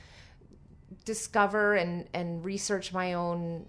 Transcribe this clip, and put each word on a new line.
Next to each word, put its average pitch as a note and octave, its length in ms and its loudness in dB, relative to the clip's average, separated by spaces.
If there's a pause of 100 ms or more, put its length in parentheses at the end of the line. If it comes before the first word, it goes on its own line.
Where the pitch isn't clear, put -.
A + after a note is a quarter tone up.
(1040)
discover G#3 720 2
and, F3 380 0
and E3+ 300 -4
research G3 480 -2
my F3+ 220 0
own, F3 560 -2